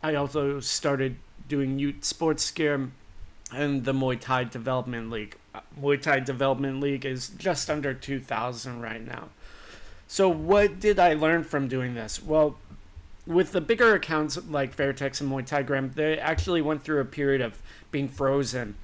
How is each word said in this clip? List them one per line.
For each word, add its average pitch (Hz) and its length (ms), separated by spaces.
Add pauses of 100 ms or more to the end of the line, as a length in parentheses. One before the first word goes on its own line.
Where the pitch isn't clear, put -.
I 156 140
also 143 440
started 135 560 (320)
doing 139 320
Youth 139 260
Sports 156 460
Gear 143 400 (600)
and 139 320
the 135 80
Muay 131 280
Thai 127 260
Development 120 640
League. 107 260 (180)
Uh, - 60 (200)
Muay 143 220
Thai 139 200
Development 135 580
League 139 260
is 131 240
just - 400
under 143 240
two 135 280
thousand 120 600
right 113 240
now. 123 240 (760)
So 190 220
what 185 500
did 202 200
I 175 160
learn 160 280
from 143 240
doing 123 280
this? 113 280
Well, 156 340 (680)
with 170 260
the 185 100
bigger 226 320
accounts 156 440 (120)
like 139 280
Fairtex 139 420
and 143 100
Muay 135 160
Thai 143 180
Gram, 135 320
they 156 240
actually 165 420
went 151 220
through 151 180
a 127 40
period 139 360
of 113 200 (300)
being 139 160
frozen. 131 760